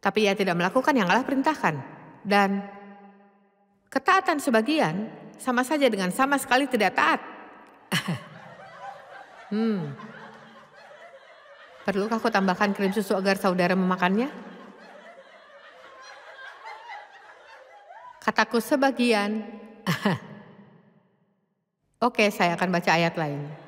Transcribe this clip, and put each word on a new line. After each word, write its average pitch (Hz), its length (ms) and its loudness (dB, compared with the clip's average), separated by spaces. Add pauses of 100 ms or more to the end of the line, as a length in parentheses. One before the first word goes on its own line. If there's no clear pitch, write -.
Tapi 202 240 4
ia 196 80 2
tidak 190 160 0
melakukan 185 400 2
yang 208 160 2
Allah 262 160 4
perintahkan. 262 560 0 (400)
Dan 196 400 2 (1300)
ketaatan 370 480 2
sebagian 220 720 0 (320)
sama 254 240 0
saja 285 240 2
dengan 190 240 -2
sama 277 240 2
sekali 269 320 2
tidak 208 240 2
taat. 302 280 2 (680)
<laughs> - 460 -6 (1120)
Hmm. 208 480 -2 (1900)
Perlukah 208 320 -2
aku 214 160 0
tambahkan 196 400 2
krim 196 160 0
susu 202 240 0
agar 196 240 2
saudara 185 400 2
memakannya? 185 480 2 (4000)
Kataku 220 320 0
sebagian. 220 880 2 (400)
<laughs> 170 320 0 (1900)
Oke, 226 240 2
saya 170 240 2
akan 180 160 0
baca 175 160 2
ayat 170 240 4
lain. 147 320 -4 (220)